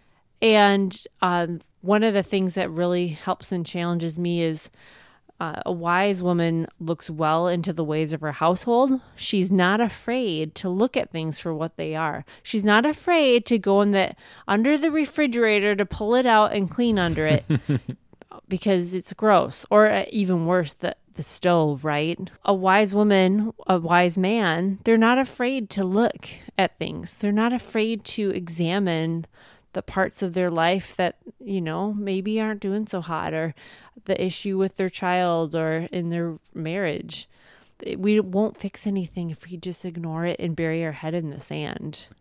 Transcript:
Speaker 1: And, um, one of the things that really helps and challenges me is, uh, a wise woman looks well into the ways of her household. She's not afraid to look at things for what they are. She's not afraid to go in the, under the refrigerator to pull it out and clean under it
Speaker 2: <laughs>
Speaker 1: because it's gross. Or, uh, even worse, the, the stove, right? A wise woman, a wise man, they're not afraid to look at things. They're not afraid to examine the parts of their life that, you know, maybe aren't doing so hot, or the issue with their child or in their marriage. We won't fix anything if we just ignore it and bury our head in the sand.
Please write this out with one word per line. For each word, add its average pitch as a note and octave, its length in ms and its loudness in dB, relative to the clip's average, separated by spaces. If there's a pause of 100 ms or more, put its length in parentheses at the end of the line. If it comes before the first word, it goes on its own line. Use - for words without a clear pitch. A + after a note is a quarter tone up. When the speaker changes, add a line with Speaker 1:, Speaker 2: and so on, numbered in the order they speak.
(400)
Speaker 1:
And, G3+ 600 4 (180)
um, F3 400 0 (200)
one G#3 220 2
of A3 120 2
the G3 80 2
things F#3+ 320 -2
that F#3+ 160 -2
really F3 380 0
helps - 440 -6
and F3 120 -2
challenges E3+ 540 -4
me F3 240 -2
is, D#3+ 280 -4 (680)
uh, D#3+ 240 -8
a - 80 -4
wise F3+ 480 0
woman E3+ 460 0 (140)
looks D#3+ 280 -4
well D#3+ 380 0
into F3 260 -2
the D#3+ 120 -4
ways D#3 280 -2
of D3+ 80 -6
her D3+ 120 -4
household. A#3+ 680 2 (140)
She's F#3+ 380 0
not F#3+ 280 4
afraid G#3 760 -2
to G3 120 -6
look G3 280 0
at - 160 -2
things D#3+ 260 -6
for E3 160 -6
what D#3+ 220 -6
they D#3 180 -6
are. D#3 300 -4 (180)
She's G#3 220 -2
not G#3+ 200 6
afraid D4 600 2
to A#3+ 120 2
go G3 220 4
in G#3 120 4
the, G3 240 0 (320)
under A3+ 280 4
the D4+ 140 0
refrigerator A#3 840 2
to G3 100 0
pull A3 300 -2
it B3+ 100 2
out G#3+ 260 6
and G3 160 0
clean A#3 300 0
under E3 280 0
it D#3 180 2 (540)
Speaker 2:
<laughs> - 500 -20
Speaker 1:
because F3+ 460 0
it's F#3 180 -6
gross. - 580 2
Or, G#3+ 180 8
uh, G#3 220 0
even F#3 360 0
worse, F3 280 0
the, - 220 -6 (180)
the - 80 -8
stove, D3+ 640 2
right? D#3 340 -2 (260)
A G3+ 100 4
wise F#3+ 400 4
woman, G#3 580 4 (140)
a F#3 120 4
wise F3 400 4
man, F#3+ 680 0
they're A3+ 140 4
not A#3 200 4
afraid B3+ 520 -2
to G3 140 -2
look G3 440 0 (280)
at - 220 0
things. E3 400 -8
They're G#3 140 0
not A3+ 200 2
afraid A3+ 540 -2
to G3+ 240 -2
examine E3+ 960 -2 (480)
the - 80 -6
parts - 400 -2
of F3+ 100 -2
their F3+ 180 0
life E3+ 460 0
that, F3 200 -2 (220)
you G3 220 -6
know, E3+ 320 -4
maybe G#3 480 -4
aren't A3 200 -4
doing G#3 260 -4
so F#3 160 -6
hot, D#3+ 320 -6
or D#3+ 200 -4 (520)
the F#3+ 180 0
issue F#3+ 320 -4
with F#3+ 200 -2
their F#3+ 120 -2
child F3 640 0
or D#3+ 380 -2
in E3+ 160 -4
their E3+ 300 -4 (160)
marriage. E3 760 -6 (680)
We G#3 220 2
won't G3 380 0
fix - 300 -10
anything F#3 440 -4
if - 180 -14
we F3 100 -12
just F3 260 -10
ignore E3 400 -6
it F3 160 -2
and E3 160 -4
bury E3 300 -2
our D#3 60 -6
head D#3+ 220 -8
in E3 160 -4
the C#3+ 80 -12
sand. - 680 -10 (120)